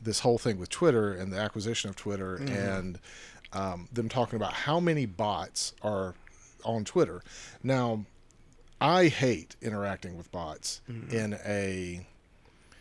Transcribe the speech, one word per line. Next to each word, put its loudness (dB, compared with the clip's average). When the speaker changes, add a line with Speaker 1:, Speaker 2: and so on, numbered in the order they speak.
Speaker 1:
this -2
whole 6
thing 0
with -8
Twitter 4
and -6
the -2
acquisition -2
of -10
Twitter -4
Speaker 2:
Mm-hmm. -4
Speaker 1:
and, -2
um, -4
them -2
talking 0
about -2
how 0
many 2
bots -2
are -2
on -2
Twitter. 2
Now, 2
I 8
hate 2
interacting -4
with -14
bots -6
Speaker 2:
Mm-hmm. -8
Speaker 1:
in 0
a, -2